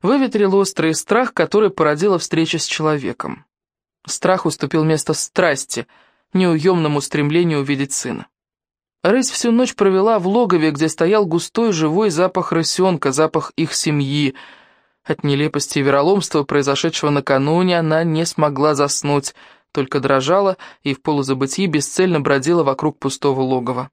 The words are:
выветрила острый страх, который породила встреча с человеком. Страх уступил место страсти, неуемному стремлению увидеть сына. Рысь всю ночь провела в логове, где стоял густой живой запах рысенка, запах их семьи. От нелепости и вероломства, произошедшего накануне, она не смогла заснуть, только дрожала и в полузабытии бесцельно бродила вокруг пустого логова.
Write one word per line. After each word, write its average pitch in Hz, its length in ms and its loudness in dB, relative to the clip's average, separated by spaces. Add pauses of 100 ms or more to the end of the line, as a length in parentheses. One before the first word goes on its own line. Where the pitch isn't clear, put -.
выветрила 220 560 2
острый 170 380 0
страх, 233 380 -2
который 202 360 2
породила 165 500 0
встреча 160 400 -2
с - 60 -6
человеком. 147 800 -4 (600)
Страх 180 400 -2
уступил 156 380 -2
место 156 300 0
страсти, 147 760 -2 (460)
неуемному 165 680 2
стремлению 151 580 0
увидеть 139 340 -4
сына. - 340 -8 (760)
Рысь 240 260 2
всю - 220 -2
ночь 240 240 2
провела 196 440 2
в 180 80 -2
логове, 190 440 2
где 147 180 0
стоял 196 360 2
густой 180 480 0
живой 165 360 2
запах 180 420 0
рысенка, 165 600 0
запах 156 440 0
их 160 200 -2
семьи. 143 580 0 (720)
От - 200 -4
нелепости 143 560 -2
и - 40 0
вероломства, 147 600 2
произошедшего 143 680 0
накануне, 147 680 2
она 160 260 0
не 165 220 0
смогла 151 480 0
заснуть, 143 640 -2 (360)
только 143 280 -2
дрожала 143 580 0 (240)
и 139 120 -4
в - 80 -8
полузабытии 139 680 -2
бесцельно 165 520 0
бродила 139 440 2
вокруг 143 340 -2
пустого 135 440 -2
логова. 127 520 -2